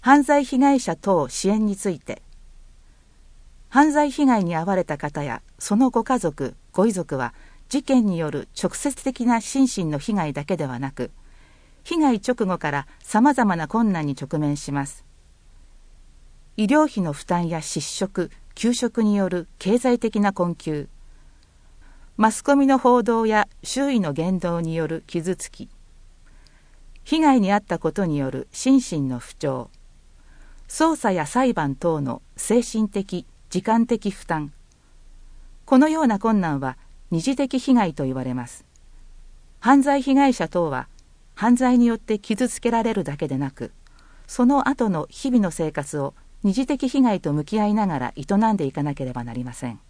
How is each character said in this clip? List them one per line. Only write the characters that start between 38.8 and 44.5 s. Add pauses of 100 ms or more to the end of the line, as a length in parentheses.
犯
罪
被
害
者
等
は、 (480)
犯
罪
に
よ
っ
て
傷
つ
け
ら
れ
る
だ
け
で
な
く、 (540)
そ
の